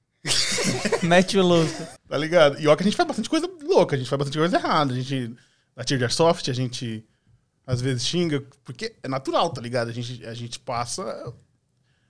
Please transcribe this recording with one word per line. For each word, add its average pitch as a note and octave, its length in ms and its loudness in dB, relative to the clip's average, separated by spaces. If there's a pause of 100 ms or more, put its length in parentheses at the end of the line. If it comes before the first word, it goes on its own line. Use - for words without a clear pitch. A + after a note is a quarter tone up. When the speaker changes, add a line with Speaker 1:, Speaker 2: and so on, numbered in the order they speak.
(240)
Speaker 1:
<laughs> - 800 -2
Mete F3+ 340 4
o F#3 80 6
louco. E3 280 4 (340)
Speaker 2:
Tá C#3 100 -4
ligado? D#3 420 4
E D3+ 80 0
ó D3+ 80 8
que F#3 80 -2
a - 20 4
gente G#3 100 2
faz F4 120 2
bastante A3+ 220 -4
coisa D#4+ 200 -2 (140)
louca, C#4+ 320 2
a B2+ 40 0
gente B2 100 -6
faz C#3+ 80 -2
bastante C#3+ 200 -4
coisa F3 200 2
errada. D#3+ 360 0
A - 20 -2
gente B2+ 400 -4 (400)
atira C3 240 -2
de B2+ 60 0
airsoft, E3 440 2
a C3 40 -2
gente A#2 500 -6 (640)
às B2 160 -2
vezes B2+ 240 -2
xinga, E3 380 0 (200)
porque G#3 400 -12
é B2+ 40 -8
natural, E3+ 420 0
tá B2+ 120 -10
ligado? A#2+ 280 -2
A A#2 40 -6
gente, A#2+ 320 -10
a A2+ 80 -12
gente A#2+ 260 -12
passa - 760 -8 (760)